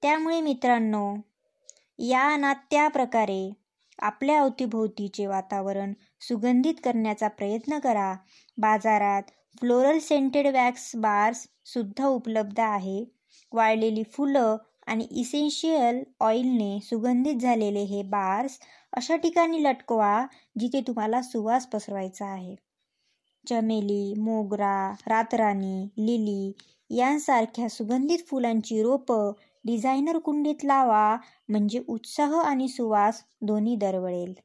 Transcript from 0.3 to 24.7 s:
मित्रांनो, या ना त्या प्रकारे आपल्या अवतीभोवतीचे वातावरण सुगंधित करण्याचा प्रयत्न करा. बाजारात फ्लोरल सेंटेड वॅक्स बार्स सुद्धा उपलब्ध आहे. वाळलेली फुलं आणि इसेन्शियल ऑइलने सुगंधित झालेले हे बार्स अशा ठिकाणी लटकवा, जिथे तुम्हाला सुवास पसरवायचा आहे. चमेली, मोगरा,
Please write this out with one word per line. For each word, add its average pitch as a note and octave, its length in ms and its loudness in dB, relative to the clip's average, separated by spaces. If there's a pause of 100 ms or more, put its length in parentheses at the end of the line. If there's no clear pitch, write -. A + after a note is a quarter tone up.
मित्रांनो, A3+ 760 0 (840)
या C4 360 2
ना C#4+ 180 0
त्या D4 340 2
प्रकारे G#3+ 640 0 (460)
आपल्या C#4 420 0
अवतीभोवतीचे A3 840 -2
वातावरण G3 680 -4 (280)
सुगंधित B3 540 0 (100)
करण्याचा A3 440 0
प्रयत्न A3 500 -4
करा. G#3 360 0 (440)
बाजारात G#3 640 2 (380)
फ्लोरल B3+ 380 4
सेंटेड C#4+ 480 2
वॅक्स B3 500 0
बार्स A3 520 0 (160)
सुद्धा A#3+ 420 -4
उपलब्ध A3 540 0
आहे. G3+ 440 -2 (480)
वाळलेली A3 500 2
फुलं C4 540 2 (300)
आणि A3 240 -4
इसेन्शियल C#4+ 920 0 (180)
ऑइलने A3 600 0
सुगंधित B3 560 0
झालेले A3 460 0
हे G3+ 200 -4
बार्स G3+ 560 -2 (340)
अशा D4+ 240 -2
ठिकाणी E4 480 2
लटकवा, A#3 640 2 (320)
जिथे B3 220 -2
तुम्हाला A3+ 420 -2
सुवास B3 440 -2
पसरवायचा G3+ 600 -8
आहे. F#3+ 300 -12 (920)
चमेली, G#3 680 0
मोगरा, G3+ 800 -2 (120)